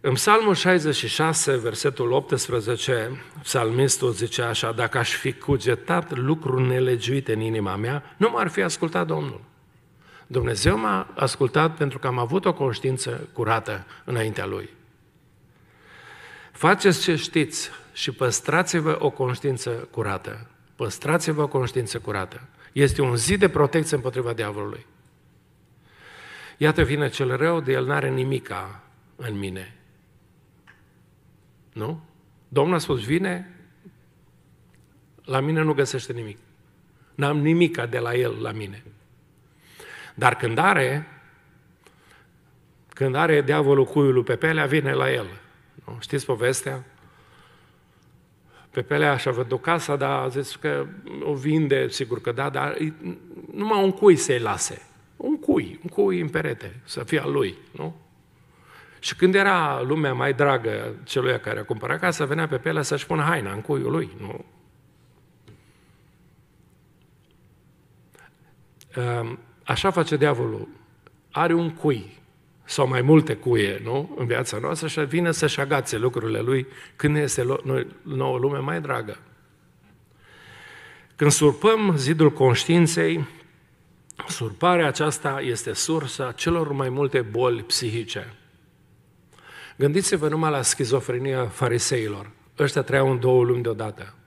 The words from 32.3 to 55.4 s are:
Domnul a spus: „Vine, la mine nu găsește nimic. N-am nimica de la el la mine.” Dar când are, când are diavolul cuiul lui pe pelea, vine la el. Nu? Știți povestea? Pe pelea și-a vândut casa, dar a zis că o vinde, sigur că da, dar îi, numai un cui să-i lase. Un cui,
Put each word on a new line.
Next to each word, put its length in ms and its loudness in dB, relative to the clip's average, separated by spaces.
Domnul 280 4
a 20 2
spus: 260 0
„Vine, 520 -2
la 160 0
mine 220 2
nu 120 2
găsește 400 -2
nimic. 240 -10
N-am 220 0
nimica 480 2
de 140 -4
la 160 -2
el 260 0
la 100 -6
mine.” 320 -10
Dar 200 4
când 220 -2
are, 500 2
când 220 -2
are 260 4
diavolul 440 4
cuiul 280 4
lui 100 4
pe 120 0
pelea, 300 2
vine 280 0
la 180 2
el. 280 -4
Nu? 140 -14
Știți 260 -6
povestea? 600 -2
Pe 120 -6
pelea 360 2
și-a 140 -2
vândut 300 -2
casa, 340 0
dar 280 -2
a 40 -4
zis 280 -6
că 320 -4
o 100 -2
vinde, 560 2
sigur 320 -6
că 100 -4
da, 180 -4
dar 280 -4
îi, 160 -4
numai 300 0
un 80 4
cui 240 8
să-i 240 0
lase. 480 -4
Un 240 -2
cui, 440 0